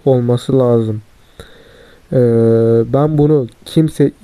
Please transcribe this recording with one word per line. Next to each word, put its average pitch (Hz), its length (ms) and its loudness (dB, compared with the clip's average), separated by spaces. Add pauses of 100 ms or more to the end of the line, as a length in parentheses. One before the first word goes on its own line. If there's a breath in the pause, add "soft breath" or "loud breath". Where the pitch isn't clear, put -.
olması 123 540 0
lazım. 113 440 0 (1080 loud breath)
Eee, 135 60 0 (760)
ben 151 260 0
bunu 147 280 0 (180)
kimse 151 480 0 (120)